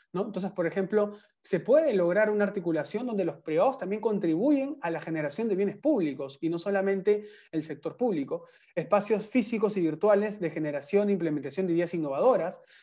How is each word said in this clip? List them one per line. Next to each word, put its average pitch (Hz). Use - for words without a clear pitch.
¿no? 185
Entonces, 185
por 175
ejemplo, 208
se -
puede 285
lograr 185
una 208
articulación 185
donde 208
los 160
privados 185
también 202
contribuyen 226
a 170
la 160
generación 175
de 202
bienes 202
públicos 151
y 165
no 170
solamente 196
el 160
sector 156
público. 147
Espacios 196
físicos 214
y 190
virtuales 202
de 165
generación 156
e 202
implementación 160
de 170
ideas 170
innovadoras, 170